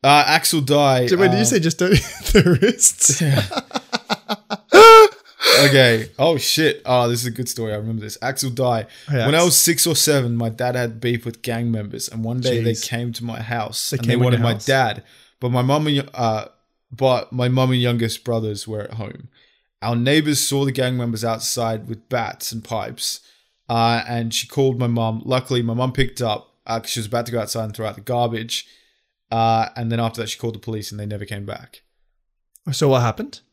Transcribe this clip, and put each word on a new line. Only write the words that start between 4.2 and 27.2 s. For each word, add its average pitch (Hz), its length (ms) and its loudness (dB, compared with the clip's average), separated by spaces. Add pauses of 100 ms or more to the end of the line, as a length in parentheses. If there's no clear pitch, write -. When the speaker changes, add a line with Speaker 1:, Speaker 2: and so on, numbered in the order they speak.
Speaker 1:
Okay. 123 520 4
Oh, 156 200 2
shit. 151 480 0
Oh, 123 220 2
this 117 140 -2
is 123 60 -6
a 117 40 -4
good 117 160 -8
story. 110 260 -6
I - 20 -4
remember 110 260 -6
this. 107 200 -14
Axel 131 280 -6
Dye. 120 380 -2 (200)
Speaker 2:
Hey, 127 180 0
Speaker 1:
When 143 100 2
I 165 40 4
Speaker 2:
Ax. 175 60 6
Speaker 1:
was 175 120 2
six 170 280 2
or 165 100 0
seven, 135 400 0
my 117 140 -2
dad 123 260 -4
had 117 240 -6
beef 120 260 -4
with 117 180 -12
gang 117 260 -4
members, 107 400 -6
and 113 140 -10
one 120 180 -6
day 120 220 -2
they 117 80 0
Speaker 2:
Jeez. 113 160 -6
Speaker 1:
came 120 260 -6
to 117 100 -12
my 117 180 -10
house 113 500 -8
Speaker 2:
They 139 60 -4
Speaker 1:
and 117 80 -4
they 117 80 2
Speaker 2:
came 120 60 2
in 123 40 4
Speaker 1:
wanted 123 160 2
Speaker 2:
your 117 60 0
Speaker 1:
my 117 80 2
Speaker 2:
house. 104 120 -8
Speaker 1:
dad, 131 380 0 (360)
but 123 120 -4
my 127 100 0
mum 143 260 0
and, 139 260 -2
uh, 110 320 -4 (460)
but 127 400 0
my 123 180 -2
mum 127 220 2
and 127 100 0
youngest 117 420 -2
brothers 110 440 -4
were 107 140 -10
at - 120 -14
home. - 340 -14 (540)
Our 117 140 -2
neighbors 143 440 2
saw 139 260 -2
the 139 60 -2
gang 127 260 -2
members 117 260 -4
outside 113 640 -4
with 113 220 -14
bats - 420 -6
and 113 120 -10
pipes, - 560 -8 (500)
uh, 117 380 2
and 117 260 -6
she - 140 -6
called 135 320 0
my 123 80 0
mum. 113 360 -2
Luckily, 127 380 -2
my 117 140 -2
mum 127 160 -2
picked 127 300 -2
up, 110 340 -6 (100)
uh, 113 140 -6
'cause - 100 -14
she 117 100 -6
was 107 80 -8
about 117 200 -4